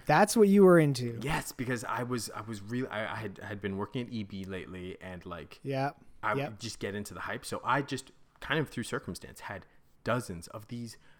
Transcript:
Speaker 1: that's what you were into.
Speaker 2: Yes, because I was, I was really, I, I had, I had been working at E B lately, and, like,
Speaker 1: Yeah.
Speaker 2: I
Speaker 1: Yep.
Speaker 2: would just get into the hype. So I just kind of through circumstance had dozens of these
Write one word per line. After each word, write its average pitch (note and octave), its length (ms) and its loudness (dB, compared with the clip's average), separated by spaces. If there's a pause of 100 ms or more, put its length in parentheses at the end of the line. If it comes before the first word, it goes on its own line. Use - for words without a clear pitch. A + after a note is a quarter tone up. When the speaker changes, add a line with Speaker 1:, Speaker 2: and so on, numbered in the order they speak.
Speaker 1:
that's F3 300 6
what G#3+ 120 8
you G3 160 10
were F3 140 12
into. B2 440 2
Speaker 2:
Yes, C#3+ 280 -2
because A#2+ 340 -4
I A2+ 200 -4
was, A#2+ 260 -4
I A2 120 -10
was G#2+ 200 -8
really, A#2+ 260 -4
I, G#2 240 -4
I G2+ 40 -8
had, G#2+ 260 -10
I - 40 -10
had G#2 140 -8
been G2 180 -2
working A#2+ 280 -4
at A2+ 60 -12
E A2+ 100 -4
B F#2+ 220 -8
lately, F2+ 560 -8
and, F2+ 260 -12
like, F2 380 -12
Speaker 1:
Yeah. C3+ 260 -2 (320)
Speaker 2:
I G#2+ 120 0
Speaker 1:
Yep. C#3 160 -2
Speaker 2:
would G2+ 100 -14
just A2+ 180 -10
get G2+ 160 -6
into G2+ 200 -8
the E2+ 60 -12
hype. G#2 240 -8
So - 200 -8
I C3 180 2
just - 300 -8 (280)
kind D3+ 200 0
of C#3 80 -2
through - 160 -6
circumstance - 560 -8
had F#2+ 260 -12 (380)
dozens A2+ 440 -4
of G#2 200 -14
these A#2+ 300 -10 (220)